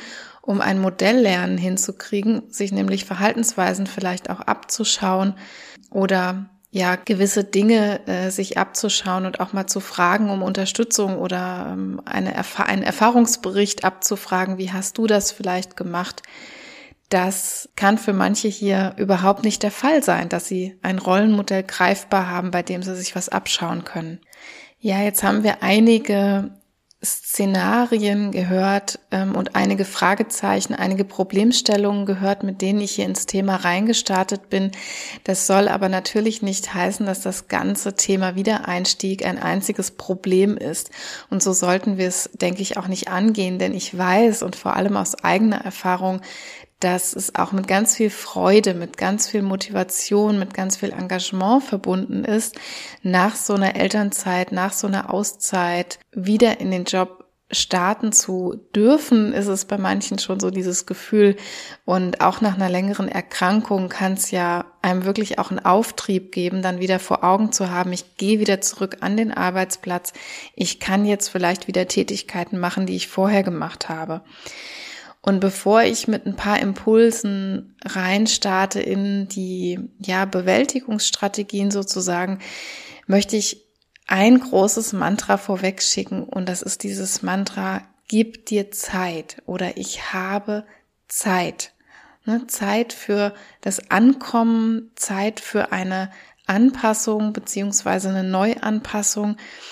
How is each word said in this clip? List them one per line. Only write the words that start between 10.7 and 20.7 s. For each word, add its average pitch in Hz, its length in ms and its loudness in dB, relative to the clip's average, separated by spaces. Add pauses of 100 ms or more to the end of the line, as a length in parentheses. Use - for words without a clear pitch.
oder, 180 540 -4
ähm, 190 320 -6
eine - 280 -2
Erfa-, - 300 -4
einen 196 180 0
Erfahrungsbericht 214 1000 2
abzufragen, 190 760 -2
wie 185 140 -6
hast 190 260 -6
du 226 80 2
das 208 260 2
vielleicht 185 460 -6
gemacht? 175 460 -6 (880)
Das - 640 -2
kann 208 240 4
für 214 140 0
manche 196 340 2
hier 196 500 0
überhaupt 196 460 2
nicht 214 180 0
der 208 80 0
Fall 285 320 2
sein, 170 280 0
dass 175 180 -4
sie 185 340 -6